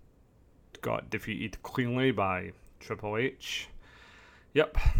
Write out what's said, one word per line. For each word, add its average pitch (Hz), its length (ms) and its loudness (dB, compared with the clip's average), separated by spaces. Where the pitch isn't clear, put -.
got - 300 -4
defeated 107 540 -6
cleanly 127 480 0
by 92 400 0
Triple 107 380 -6
H. - 520 -4
Yep. - 240 4